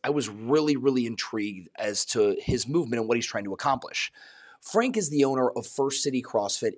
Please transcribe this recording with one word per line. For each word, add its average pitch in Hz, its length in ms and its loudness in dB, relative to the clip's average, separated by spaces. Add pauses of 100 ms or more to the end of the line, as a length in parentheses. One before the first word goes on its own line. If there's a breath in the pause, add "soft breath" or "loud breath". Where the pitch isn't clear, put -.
I 131 80 0
was 135 180 -2
really, 139 460 2
really 127 320 2
intrigued 104 680 -6
as 104 300 -2
to 104 340 4
his 113 280 -2
movement 127 320 0
and 110 80 -2
what 120 100 4
he's 117 80 -2
trying 101 200 -4
to 98 80 -4
accomplish. - 580 -2 (500 loud breath)
Frank 247 340 0
is 156 140 0
the 143 160 4
owner 131 240 2
of - 160 -6
First - 380 -2
City 131 180 0
CrossFit 104 560 0